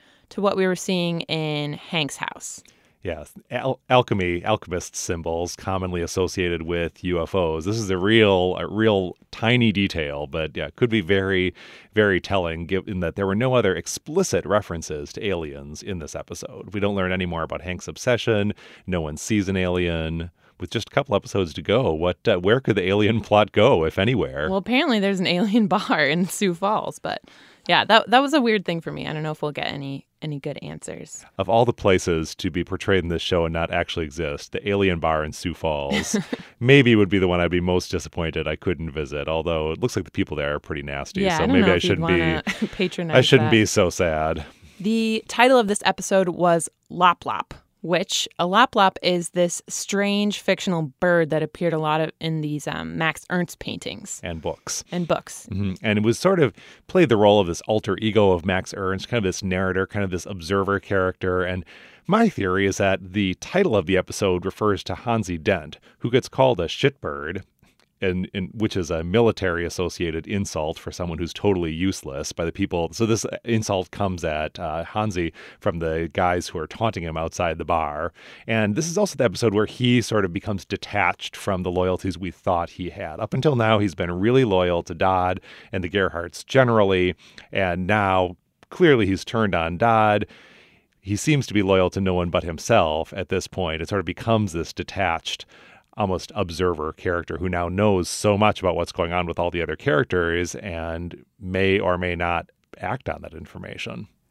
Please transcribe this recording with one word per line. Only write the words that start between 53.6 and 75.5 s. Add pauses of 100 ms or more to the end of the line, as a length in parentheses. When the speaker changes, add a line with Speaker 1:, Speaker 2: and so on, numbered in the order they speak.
Speaker 2:
And
books.
Speaker 1:
And
books.
Speaker 2:
Mm-hmm.
And
it
was
sort
of (320)
played
the
role
of
this
alter
ego
of
Max
Ernst,
kind
of
this
narrator,
kind
of
this
observer
character.
And (400)
my
theory
is
that
the
title
of
the
episode
refers
to
Hansi
Dent, (180)
who
gets
called
a
shitbird, (640)
and,
and
which
is
a
military-associated
insult
for
someone
who's
totally
useless
by
the
people.
So
this (160)
insult
comes
at,
uh,
Hansi (280)